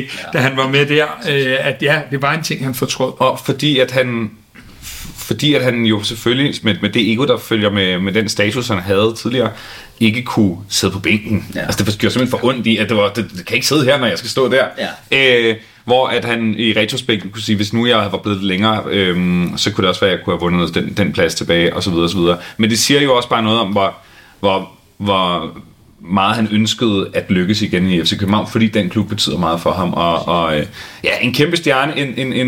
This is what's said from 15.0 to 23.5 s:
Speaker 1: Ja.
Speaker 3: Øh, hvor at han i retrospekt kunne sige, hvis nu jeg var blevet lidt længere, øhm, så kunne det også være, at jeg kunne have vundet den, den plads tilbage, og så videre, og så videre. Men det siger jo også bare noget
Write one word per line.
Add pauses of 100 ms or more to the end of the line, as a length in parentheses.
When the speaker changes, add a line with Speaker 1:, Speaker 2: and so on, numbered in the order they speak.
Speaker 1:
Ja.
Speaker 3:
Øh, (280)
hvor
at
han
i
retrospekt
kunne
sige,
hvis
nu
jeg
var
blevet
lidt
længere,
øhm,
så
kunne
det
også
være,
at
jeg
kunne
have
vundet
den,
den
plads
tilbage,
og
så
videre,
og
så
videre. (180)
Men
det
siger
jo
også
bare
noget